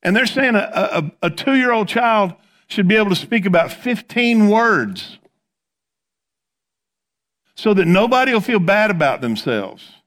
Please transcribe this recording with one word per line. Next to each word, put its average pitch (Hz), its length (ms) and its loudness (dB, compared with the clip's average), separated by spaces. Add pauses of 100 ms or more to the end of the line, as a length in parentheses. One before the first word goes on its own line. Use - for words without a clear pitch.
And 180 140 0
they're 254 100 2
saying 254 300 -2
a, 175 560 -2 (100)
a, 175 60 -2
a - 20 0
two-year-old 247 600 0
child 220 460 0 (320)
should 196 200 -2
be 208 80 4
able 214 140 2
to 185 60 0
speak 214 300 -4
about 170 260 2
fifteen 233 760 0
words 202 680 0 (2500)
so 220 180 0
that 190 120 2
nobody 240 460 2
will 233 80 0
feel 220 200 -2
bad 202 320 2
about 147 280 0
themselves. 110 760 -6 (140)